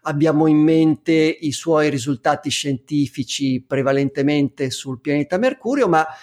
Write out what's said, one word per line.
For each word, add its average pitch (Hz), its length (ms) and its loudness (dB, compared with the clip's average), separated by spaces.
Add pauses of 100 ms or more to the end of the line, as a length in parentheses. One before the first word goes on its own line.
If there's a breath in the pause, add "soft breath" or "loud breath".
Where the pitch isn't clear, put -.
abbiamo 156 420 2
in 156 140 4
mente 160 540 2
i 160 380 0
suoi 151 380 0
risultati 143 640 -4
scientifici 139 1120 -4
prevalentemente 139 1040 0
sul 131 320 -10
pianeta 147 380 -2
Mercurio, 262 480 -2
ma 160 180 2 (180 loud breath)